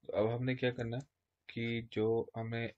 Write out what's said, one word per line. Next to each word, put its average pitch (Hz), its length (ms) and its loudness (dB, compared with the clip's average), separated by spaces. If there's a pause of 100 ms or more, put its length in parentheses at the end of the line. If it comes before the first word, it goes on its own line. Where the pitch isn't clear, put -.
अब 104 220 2
हमने 127 240 0
क्या 127 160 2
करना 117 260 -4
है 135 60 -4 (460)
कि 117 440 -2
जो 107 140 4 (300)
हमने 117 300 -4 (120)